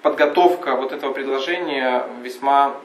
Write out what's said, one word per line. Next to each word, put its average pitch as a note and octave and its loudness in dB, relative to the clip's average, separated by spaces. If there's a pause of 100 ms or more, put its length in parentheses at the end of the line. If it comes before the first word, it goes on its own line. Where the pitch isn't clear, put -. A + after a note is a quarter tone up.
подготовка D3+ 2
вот C3+ -4
этого C#3+ -6
предложения C3+ -2 (200)
весьма C#3 2 (100)